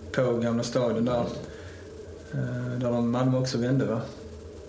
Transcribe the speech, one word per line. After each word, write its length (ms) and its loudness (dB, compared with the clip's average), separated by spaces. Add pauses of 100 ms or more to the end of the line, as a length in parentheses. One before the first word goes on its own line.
(120)
på 200 4
Gamla 300 2
stadion 420 2
där. 200 2 (1080)
Eh, 460 -2
där 120 0
de, 200 2
Malmö 280 4
också 200 2
vände, 260 4
va? 160 2 (680)